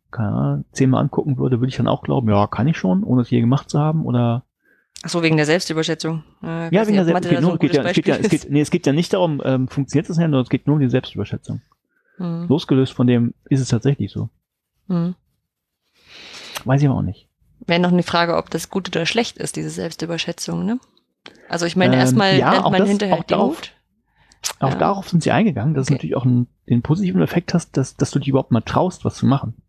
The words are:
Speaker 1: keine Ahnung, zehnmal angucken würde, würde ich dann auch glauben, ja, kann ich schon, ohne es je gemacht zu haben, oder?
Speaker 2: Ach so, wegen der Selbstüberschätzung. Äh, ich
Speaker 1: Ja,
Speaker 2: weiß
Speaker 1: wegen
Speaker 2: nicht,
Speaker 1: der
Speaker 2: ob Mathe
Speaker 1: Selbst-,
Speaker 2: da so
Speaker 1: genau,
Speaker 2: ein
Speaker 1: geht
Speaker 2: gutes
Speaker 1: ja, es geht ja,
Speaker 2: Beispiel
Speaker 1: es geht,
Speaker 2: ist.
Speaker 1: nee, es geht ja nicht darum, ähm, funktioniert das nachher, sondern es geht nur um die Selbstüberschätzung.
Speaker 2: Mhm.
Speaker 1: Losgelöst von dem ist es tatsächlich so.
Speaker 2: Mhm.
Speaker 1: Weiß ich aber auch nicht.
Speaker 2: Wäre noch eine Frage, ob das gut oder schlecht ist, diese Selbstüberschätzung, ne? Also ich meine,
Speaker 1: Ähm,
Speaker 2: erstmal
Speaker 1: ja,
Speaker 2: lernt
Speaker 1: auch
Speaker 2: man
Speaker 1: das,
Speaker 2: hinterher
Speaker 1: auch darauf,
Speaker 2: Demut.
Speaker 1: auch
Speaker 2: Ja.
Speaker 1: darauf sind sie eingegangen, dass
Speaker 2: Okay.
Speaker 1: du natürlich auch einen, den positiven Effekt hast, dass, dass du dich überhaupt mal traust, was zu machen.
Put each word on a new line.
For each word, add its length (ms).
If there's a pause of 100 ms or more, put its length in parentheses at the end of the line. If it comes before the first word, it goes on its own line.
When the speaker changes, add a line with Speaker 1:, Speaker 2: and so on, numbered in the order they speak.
Speaker 1:
keine 220
Ahnung, 400
zehnmal 320
angucken 340
würde, 220
würde 100
ich 80
dann 100
auch 140
glauben, 280
ja, 180
kann 200
ich 100
schon, 260
ohne 180
es 80
je 100
gemacht 300
zu 100
haben, 260
oder? 400 (580)
Speaker 2:
Ach 60
so, 120
wegen 160
der 80
Selbstüberschätzung. 800 (200)
Äh, 240
ich 60
Speaker 1:
Ja, 80
Speaker 2:
weiß 60
Speaker 1:
wegen 100
Speaker 2:
nicht, 100
Speaker 1:
der 0
Speaker 2:
ob 60
Mathe 160
Speaker 1:
Selbst-, 0
Speaker 2:
da 120
so 0
Speaker 1:
genau, 120
Speaker 2:
ein 60
Speaker 1:
geht 120
Speaker 2:
gutes 60
Speaker 1:
ja, 120
es 60
geht 120
ja, 80
Speaker 2:
Beispiel 100
Speaker 1:
es 60
geht, 140
Speaker 2:
ist. 60
Speaker 1:
nee, 100
es 100
geht 160
ja 60
nicht 200
darum, 320
ähm, 220
funktioniert 420
das 80
nachher, 100
sondern 140
es 80
geht 160
nur 100
um 60
die 80
Selbstüberschätzung. 720 (560)
Speaker 2:
Mhm. 320
Speaker 1:
Losgelöst 440
von 140
dem 260 (160)
ist 120
es 80
tatsächlich 420
so. 180 (580)
Speaker 2:
Mhm. 260 (1500)
Speaker 1:
Weiß 160
ich 80
aber 80
auch 60
nicht. 240 (400)
Speaker 2:
Wäre 120
noch 120
eine 120
Frage, 340
ob 120
das 220
gut 180
oder 160
schlecht 320
ist, 180
diese 140
Selbstüberschätzung, 960
ne? 140 (680)
Also 200
ich 80
meine, 180
Speaker 1:
Ähm, 60
Speaker 2:
erstmal 380
Speaker 1:
ja, 140
Speaker 2:
lernt 140
Speaker 1:
auch 60
Speaker 2:
man 100
Speaker 1:
das, 80
Speaker 2:
hinterher 300
Speaker 1:
auch 40
darauf, 380
Speaker 2:
Demut. 120 (840)
Speaker 1:
auch 140
Speaker 2:
Ja. 60
Speaker 1:
darauf 300
sind 140
sie 80
eingegangen, 440
dass 100
Speaker 2:
Okay. 40
Speaker 1:
du 60
natürlich 200
auch 100
einen, 220 (220)
den 140
positiven 380
Effekt 320
hast, 240
dass, 180
dass 160
du 80
dich 100
überhaupt 220
mal 100
traust, 440
was 100
zu 100
machen. 300 (140)